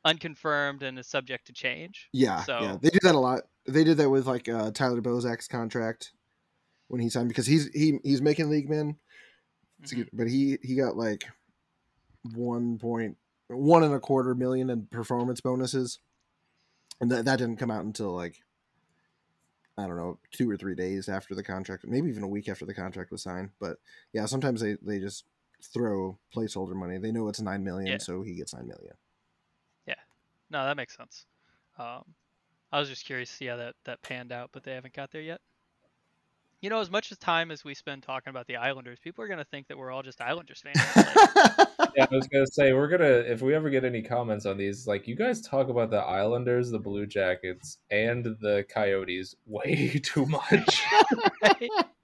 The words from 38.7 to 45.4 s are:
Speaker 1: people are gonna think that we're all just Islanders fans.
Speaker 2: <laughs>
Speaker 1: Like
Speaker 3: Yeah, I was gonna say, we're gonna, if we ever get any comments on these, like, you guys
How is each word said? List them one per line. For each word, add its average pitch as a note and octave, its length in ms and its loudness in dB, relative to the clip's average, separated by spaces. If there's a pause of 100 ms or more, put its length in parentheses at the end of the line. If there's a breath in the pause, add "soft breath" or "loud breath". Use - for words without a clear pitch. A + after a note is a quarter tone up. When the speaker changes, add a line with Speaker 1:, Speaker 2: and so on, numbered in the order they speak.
Speaker 1:
people F3+ 260 -14
are G#3 40 -12
gonna E3 160 -8
think - 240 -14
that C3+ 100 -14
we're B2+ 140 -10
all C3 100 -8
just C3 180 -16
Islanders D3 400 -6
fans. C#3+ 460 4 (300)
Speaker 2:
<laughs> F#4 320 8 (100)
Speaker 1:
Like D#4+ 180 2
Speaker 3:
Yeah, C3 160 8
I - 40 0
was C3 120 2
gonna C#3 200 4
say, C#3 260 6
we're C#3+ 140 4
gonna, F3 180 4
if A#2+ 360 4
we C#3 120 4
ever D#3 160 0
get C3 140 2
any A#2+ 180 0
comments A2+ 420 -2
on G2 140 -2
these, G2+ 280 -4
like, G2+ 220 -2
you A#2+ 80 -6
guys A#3 240 -2